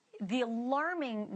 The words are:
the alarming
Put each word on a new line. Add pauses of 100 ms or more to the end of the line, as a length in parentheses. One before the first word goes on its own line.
(200)
the
alarming